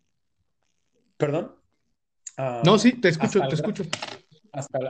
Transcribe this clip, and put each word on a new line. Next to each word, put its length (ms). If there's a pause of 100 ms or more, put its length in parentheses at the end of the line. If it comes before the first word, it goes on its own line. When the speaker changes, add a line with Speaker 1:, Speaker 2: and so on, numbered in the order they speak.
(1160)
Speaker 1:
Perdón. 380 (840)
Ah, 280
Speaker 2:
No, 120
sí, 220
te 100
escucho, 320
Speaker 1:
hasta 60
Speaker 2:
te 80
Speaker 1:
el 20
gra-, 140
Speaker 2:
escucho. 120 (720)
Speaker 1:
hasta, 260 (100)